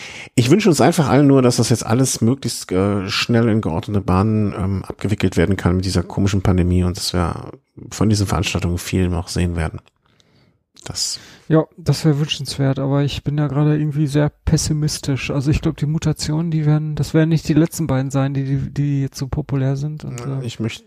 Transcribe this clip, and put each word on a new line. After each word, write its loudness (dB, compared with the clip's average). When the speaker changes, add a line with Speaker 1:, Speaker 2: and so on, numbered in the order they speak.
Speaker 1:
ich 4
wünsche 4
uns 4
einfach 4
allen 6
nur, 6
dass 4
das 2
jetzt 0
alles 0
möglichst, -2
äh, 0
schnell 2
in 2
geordnete -2
Bahnen, 2
ähm, -2
abgewickelt -2
werden 2
kann 0
mit 0
dieser 0
komischen -2
Pandemie 2
und 0
dass -6
wir -4
von 0
diesen 2
Veranstaltungen -2
viel -2
noch -4
sehen -2
werden. -6
Das -8
Speaker 2:
Ja, 4
das -2
wär 2
wünschenswert, -2
aber 0
ich -4
bin -4
ja 2
gerade 2
irgendwie 0
sehr 2
pessimistisch. -2
Also -2
ich 2
glaub, -2
die -4
Mutationen, -2
die 0
werden, 2
das -2
werden 4
nicht 0
die 4
letzten 2
beiden -2
sein, 0
die, -2
die, -2
die 0
jetzt -6
so -6
populär -2
sind -8
und, -10
Speaker 1:
Ja, -6
Speaker 2:
äh, -8
Speaker 1:
ich -8
möcht-, -6